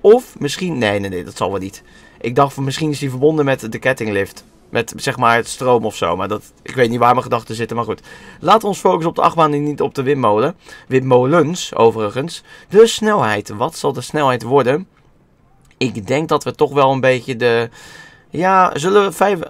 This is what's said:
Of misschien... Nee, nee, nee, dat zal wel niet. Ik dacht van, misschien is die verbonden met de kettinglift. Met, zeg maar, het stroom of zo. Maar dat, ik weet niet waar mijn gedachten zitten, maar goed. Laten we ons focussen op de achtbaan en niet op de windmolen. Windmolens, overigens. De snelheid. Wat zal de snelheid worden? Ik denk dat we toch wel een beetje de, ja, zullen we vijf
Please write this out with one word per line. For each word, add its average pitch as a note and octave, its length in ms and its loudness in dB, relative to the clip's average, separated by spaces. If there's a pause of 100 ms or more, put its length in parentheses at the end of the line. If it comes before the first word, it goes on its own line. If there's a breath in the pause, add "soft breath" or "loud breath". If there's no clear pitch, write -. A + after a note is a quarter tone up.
Of A#3+ 380 4
misschien... C#3+ 400 -4
Nee, G#2 220 0
nee, G2 100 -6
nee, F2+ 140 -8
dat - 120 -16
zal F#2 140 -2
wel G2 100 -6
niet. F#2+ 220 -12 (380 soft breath)
Ik A#2+ 140 -6
dacht C#3 200 2
van, C#3 100 -6
misschien C#3+ 260 -4
is C#3 80 -6
die C#3 120 -6
verbonden C#3+ 340 2
met B2+ 280 -2
de A#2 60 -8
kettinglift. G#2+ 680 -4 (240)
Met, A#2 280 -4
zeg B2 200 -6
maar, A#2 200 2
het A2+ 120 -2
stroom B2 380 0
of G#2 100 -8
zo. F2 200 -2
Maar F#2+ 120 -6
dat, G#2 240 -8 (100)
ik - 120 -16
weet A#2+ 160 2
niet A#2+ 80 -4
waar A#2+ 120 4
mijn B2 120 2
gedachten A#2 320 -6
zitten, A2+ 220 -6
maar A#2 80 -4
goed. A2 160 -8 (400 loud breath)
Laten F#3+ 200 4
we G3 60 -6
ons G3+ 120 -4
focussen F3 300 2
op D#3+ 80 -6
de - 60 0
achtbaan D#3 300 2
en D3 100 -2
niet D3 180 -4
op - 140 -2
de C#3 80 -6
windmolen. B2+ 540 0 (320 loud breath)
Windmolens, C3 840 2
overigens. A2 680 0 (260 loud breath)
De G#3+ 180 8
snelheid. D#3 600 0
Wat A#2+ 280 -6
zal D3 160 -2
de B2+ 80 -8
snelheid C3 420 -2
worden? C3+ 460 0 (880)
Ik A2 300 -4
denk D3 220 -2
dat D3+ 160 -2
we B2+ 100 -6
toch C#3+ 180 0
wel C3+ 200 2
een C3 80 -2
beetje B2+ 360 0
de, A#2 320 0 (640 loud breath)
ja, F#3 480 2
zullen G3 260 2
we G3 80 -4
vijf G3 260 0 (120)